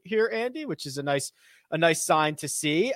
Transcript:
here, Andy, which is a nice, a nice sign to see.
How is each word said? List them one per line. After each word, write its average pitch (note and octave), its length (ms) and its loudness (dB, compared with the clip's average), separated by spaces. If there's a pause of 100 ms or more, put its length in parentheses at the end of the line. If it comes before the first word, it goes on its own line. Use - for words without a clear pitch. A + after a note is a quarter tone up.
here, A3 280 0
Andy, B3 340 -4
which E3 200 -8
is C3+ 120 -8
a C#3+ 40 -6
nice, C#3 300 -2 (380)
a D#3+ 80 0
nice E3 260 4
sign D#3 320 2
to D3 120 -8
see. D#3+ 480 0